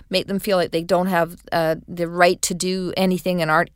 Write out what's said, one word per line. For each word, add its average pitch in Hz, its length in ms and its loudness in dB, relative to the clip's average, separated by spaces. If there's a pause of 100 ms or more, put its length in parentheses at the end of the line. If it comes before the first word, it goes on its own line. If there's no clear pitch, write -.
(100)
make 185 160 -2
them 190 140 -4
feel 196 160 0
like 170 160 0
they 165 100 -2
don't 180 240 0
have, 170 300 -2 (160)
uh, 160 240 0 (100)
the 170 220 -6
right 175 340 4
to - 100 -4
do 185 440 -4
anything 185 440 0
and 156 80 0
aren't 160 280 2